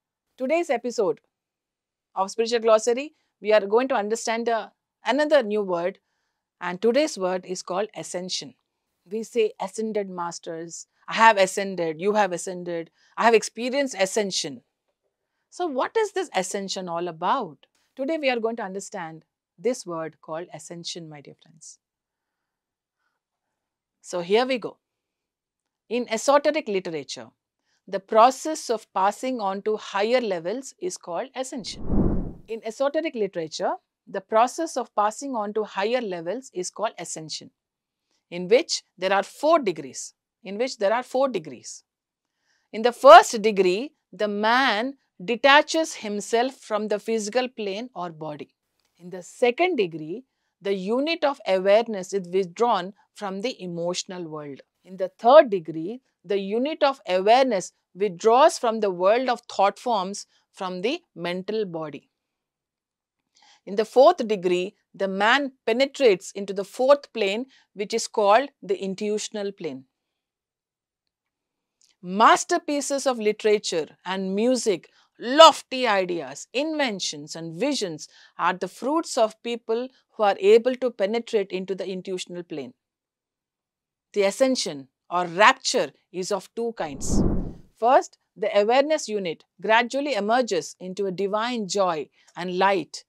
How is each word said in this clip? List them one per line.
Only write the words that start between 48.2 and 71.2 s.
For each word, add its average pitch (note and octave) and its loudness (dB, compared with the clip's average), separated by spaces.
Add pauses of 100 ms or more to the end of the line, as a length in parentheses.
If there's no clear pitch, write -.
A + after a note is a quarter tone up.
In F3+ -20
the F3+ -14
second B3 0
degree, E3+ -4 (400)
the G3 -2
unit C4 -2
of C#4+ -2
awareness G3 2
is F#3+ -6
withdrawn F#3+ -2 (220)
from G3 -8
the A#3+ -6
emotional F3+ -6
world. D3+ -12 (240)
In F#3 -20
the F#3 -4
third C4+ 6
degree, E3+ -6 (220)
the G3+ -2
unit A#3+ -4
of C4+ 0
awareness G#3 4 (240)
withdraws G#3+ 4
from A3+ -2
the G#3 0
world G#3 2
of A#3+ 0 (120)
thought G3+ 0
forms G3+ -4 (280)
from F#3 -8
the C#4+ -2 (140)
mental F#3 -6
body. D#3+ -12 (1600)
In F#3 -10
the G#3+ 0
fourth C#4 6
degree, F#3 -2 (180)
the G3 -4
man A#3 2 (120)
penetrates A#3+ 2
into G3 -10
the G3 -6 (140)
fourth C#4+ 2
plane, G#3+ -4 (260)
which G3 -8
is A3+ -2
called A3 4 (120)
the F#3 -4
intuitional G3+ -6
plane. C4 -10 (2250)